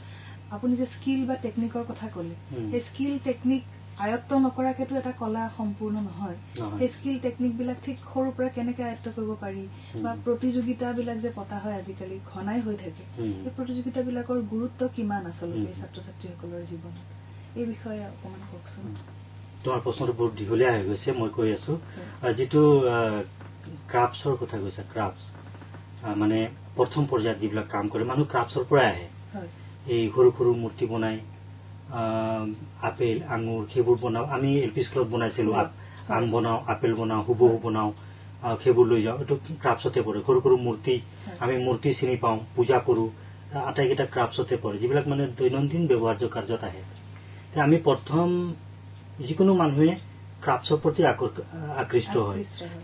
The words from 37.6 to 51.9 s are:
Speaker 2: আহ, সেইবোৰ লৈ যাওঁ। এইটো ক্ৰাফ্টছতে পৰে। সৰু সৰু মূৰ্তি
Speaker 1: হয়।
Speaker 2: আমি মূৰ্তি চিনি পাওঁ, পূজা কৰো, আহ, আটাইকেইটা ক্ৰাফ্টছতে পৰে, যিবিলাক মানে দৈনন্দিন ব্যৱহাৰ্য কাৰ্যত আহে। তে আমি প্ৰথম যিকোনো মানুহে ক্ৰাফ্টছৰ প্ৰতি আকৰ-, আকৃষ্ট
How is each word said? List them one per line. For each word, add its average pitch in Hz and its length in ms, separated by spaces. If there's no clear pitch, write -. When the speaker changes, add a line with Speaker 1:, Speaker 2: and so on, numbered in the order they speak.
Speaker 2:
আহ, 117 220
সেইবোৰ 120 220
লৈ 113 160
যাওঁ। 117 160
এইটো 139 200
ক্ৰাফ্টছতে - 420
পৰে। 104 240
সৰু 127 140
সৰু 127 160
মূৰ্তি 120 440
Speaker 1:
হয়। - 140
Speaker 2:
আমি 127 240
মূৰ্তি 127 280
চিনি 127 240
পাওঁ, 113 240
পূজা 127 220
কৰো, 113 320
আহ, 143 40
আটাইকেইটা 139 480
ক্ৰাফ্টছতে - 500
পৰে, 104 220
যিবিলাক 135 300
মানে 139 180
দৈনন্দিন 143 500
ব্যৱহাৰ্য 113 420
কাৰ্যত 113 360
আহে। 92 180
তে 156 60
আমি 147 160
প্ৰথম 170 800
যিকোনো 185 340
মানুহে 160 420
ক্ৰাফ্টছৰ - 360
প্ৰতি 156 260
আকৰ-, 127 400
আকৃষ্ট - 400